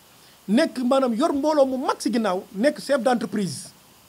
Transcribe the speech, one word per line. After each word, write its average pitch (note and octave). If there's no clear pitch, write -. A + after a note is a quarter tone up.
nekk, D4+
maanaam, C4
yor D4
mbooloo C#4+
mu C4
mag F4
si A#3
ginnaaw, G3+
nekk C4+
chef C#4
d'entreprise. G#3